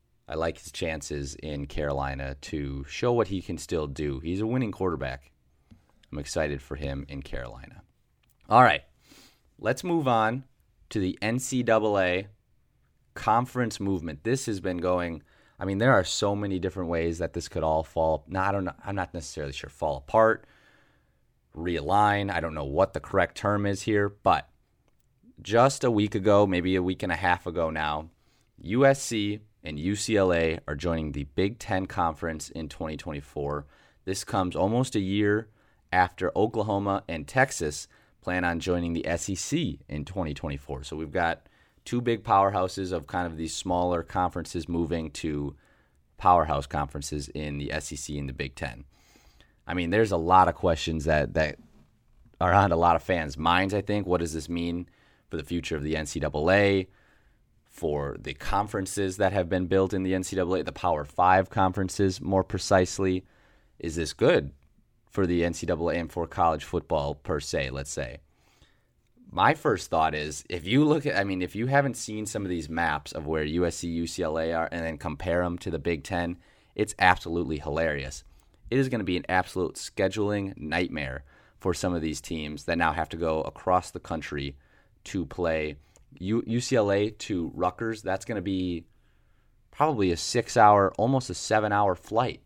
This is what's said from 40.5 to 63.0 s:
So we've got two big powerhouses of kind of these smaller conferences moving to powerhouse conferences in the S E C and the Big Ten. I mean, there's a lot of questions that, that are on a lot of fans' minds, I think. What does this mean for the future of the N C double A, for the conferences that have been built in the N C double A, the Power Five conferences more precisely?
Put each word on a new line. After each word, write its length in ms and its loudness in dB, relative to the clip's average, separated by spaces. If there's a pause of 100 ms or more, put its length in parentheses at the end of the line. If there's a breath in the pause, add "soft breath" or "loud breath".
So 140 -10
we've 140 -8
got 360 0 (380 soft breath)
two 160 -2
big 240 -2
powerhouses 680 2
of 140 -4
kind 200 -2
of 100 -8
these 180 -6
smaller 480 0
conferences 640 -4
moving 440 -2
to 440 -4 (600 soft breath)
powerhouse 480 4
conferences 600 -6
in 300 -6
the 140 -6
S 180 -6
E 60 -10
C 220 -8
and 100 -6
the 60 -8
Big 200 -8
Ten. 300 -10 (840 soft breath)
I 60 -6
mean, 180 0
there's 220 4
a 60 2
lot 300 8
of 60 0
questions 520 0
that, 280 2
that 240 0 (800)
are 140 2
on 180 6
a 60 4
lot 200 4
of 60 -2
fans' 360 -4
minds, 340 2
I 80 0
think. 260 -2
What 140 2
does 140 -4
this 140 -8
mean 400 -4 (420 soft breath)
for 80 -6
the 60 -8
future 300 -4
of 80 -4
the 140 -2
N 100 -4
C 140 -6
double 300 0
A, 360 4 (840 soft breath)
for 500 -4
the 140 -10
conferences 840 -2
that 160 2
have 160 0
been 180 0
built 280 2
in 80 -2
the 120 0
N 80 0
C 140 -6
double 200 2
A, 60 0
the 100 -6
Power 320 0
Five 460 4
conferences 680 0
more 240 2
precisely? 800 2 (540 soft breath)